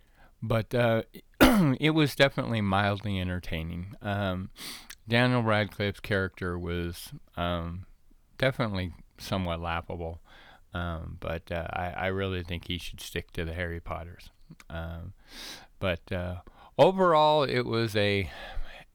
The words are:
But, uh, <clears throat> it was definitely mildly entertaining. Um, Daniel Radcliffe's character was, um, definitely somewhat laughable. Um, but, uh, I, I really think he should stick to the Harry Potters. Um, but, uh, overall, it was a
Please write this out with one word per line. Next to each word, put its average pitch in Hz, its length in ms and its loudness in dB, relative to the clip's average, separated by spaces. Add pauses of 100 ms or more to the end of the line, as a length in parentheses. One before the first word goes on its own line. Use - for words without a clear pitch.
(420)
But, 113 320 0
uh, 113 300 4 (180)
<clears throat> - 180 -4
it 170 520 6
was 156 240 2
definitely 123 460 2
mildly 101 580 2
entertaining. 90 800 -4
Um, 98 480 -2 (580)
Daniel 120 360 4
Radcliffe's 104 560 0
character 95 580 -2
was, 87 540 -4 (260)
um, 87 480 -4 (540)
definitely 101 540 -2 (260)
somewhat 90 400 -2
laughable. 85 640 -6 (520)
Um, 85 460 -6
but, 82 320 -8
uh, 85 220 -4
I, 90 160 -4
I - 180 -4
really 95 360 -2
think 85 260 -8
he 90 80 -4
should - 240 -10
stick - 320 -8
to 90 100 -4
the 82 100 -6
Harry 85 280 -6
Potters. 82 480 -12 (400)
Um, 85 420 -10 (680)
but, 90 340 -2
uh, 90 220 -4 (420)
overall, 156 640 6
it 123 220 0
was 113 280 0
a 101 380 2 (640)